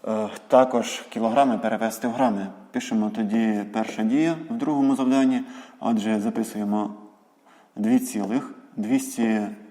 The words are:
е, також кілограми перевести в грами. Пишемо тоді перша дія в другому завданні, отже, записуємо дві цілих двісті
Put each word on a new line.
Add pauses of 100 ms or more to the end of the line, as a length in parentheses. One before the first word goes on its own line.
е, (200)
також
кілограми
перевести
в
грами. (260)
Пишемо
тоді
перша
дія (140)
в
другому
завданні, (380)
отже,
записуємо (840)
дві
цілих (220)
двісті (300)